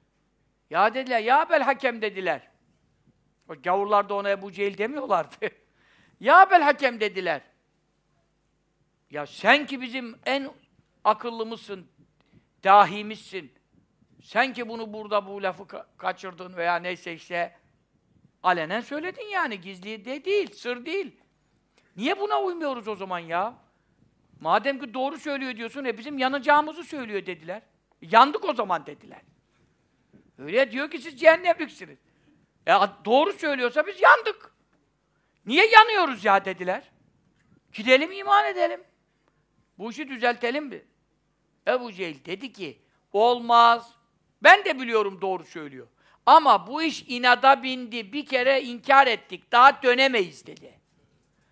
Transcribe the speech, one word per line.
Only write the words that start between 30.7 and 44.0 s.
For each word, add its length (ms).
diyor 200
ki 80
siz 200
cehennemliksiniz." 800
"E, 80
a-, 320
doğru 280
söylüyorsa 540
biz 140
yandık. 520
Niye 240
yanıyoruz 560
ya?" 200
dediler. 460
"Gidelim 380
iman 340
edelim. 380
Bu 140
işi 160
düzeltelim 580
mi?" 180
Ebu 240
Cehil 340
dedi 280
ki, 280
"Olmaz. 800